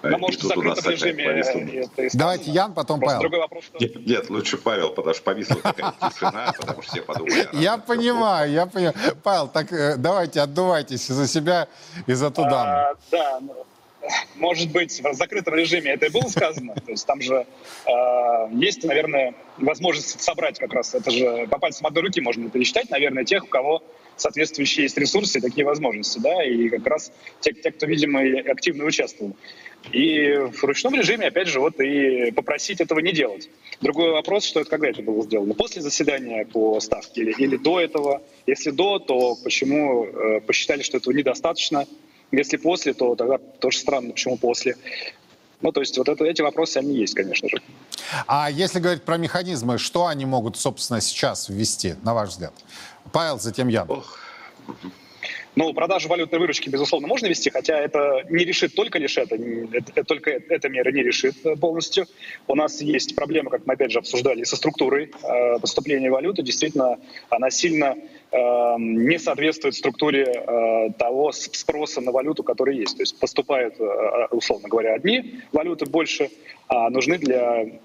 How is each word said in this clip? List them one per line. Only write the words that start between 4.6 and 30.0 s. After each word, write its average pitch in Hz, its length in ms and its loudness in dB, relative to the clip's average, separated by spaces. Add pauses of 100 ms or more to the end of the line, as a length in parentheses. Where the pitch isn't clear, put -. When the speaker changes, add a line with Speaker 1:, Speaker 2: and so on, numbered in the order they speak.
Speaker 2:
потому 82 240 -2
что - 80 -6
повисла 104 400 0
такая 190 380 -2
Speaker 3:
<laughs> 185 120 0
Speaker 2:
тишина, 143 460 -2
потому - 240 -8
что - 100 -14
все 87 100 -6
подумали, - 500 0
а 147 40 -4
Speaker 3:
Я 190 200 4
Speaker 2:
раз 214 100 -12
Speaker 3:
понимаю, 233 640 2
я 165 160 2
понимаю. 180 280 0 (280)
Павел, 180 260 2
так, 160 240 -2
э, 147 240 2
давайте, 160 440 0
отдувайтесь 147 680 0
и 131 40 -2
за 135 160 2
себя, 160 400 2 (400)
и 127 60 2
за 139 180 2
ту 160 100 0
даму. 143 300 2
Speaker 1:
А, 143 220 2 (180)
да, 143 300 0
ну, 135 120 -14 (800)
может 165 380 0
быть, 170 280 -2
в 139 140 -2
закрытом 170 400 -2
режиме 160 380 2
это 143 140 2
и - 20 2
было 220 200 0
сказано. 151 460 0 (100)
То 120 60 -14
есть 107 160 -6
там 139 140 0
же, 127 260 2 (400)
э, 127 40 2 (640)
есть, 180 280 2
наверное, 143 520 2 (240)
возможность 151 640 0
собрать 160 380 -2
как - 140 -6
раз. 127 240 -2
Это 120 160 0
же 120 360 2
по 139 120 0
пальцам 156 260 -2
одной 156 160 0
руки 190 180 -2
можно 120 300 -4
пересчитать, 127 400 0
наверное, 139 340 0
тех, 196 200 0
у - 20 -18
кого 147 380 0 (320)
соответствующие 147 680 0
есть 139 140 -2
ресурсы 165 400 0
и - 20 0
такие 127 240 0
возможности, 123 540 -2
да, 160 260 2
и 117 240 2
как 113 180 -2
раз 151 260 -2 (280)
те, - 120 2
те, - 180 -4
кто, 156 160 -4
видимо, 147 380 2
и 131 160 4
активно 143 440 -2
участвовал. 160 520 -2 (540)
И 143 460 4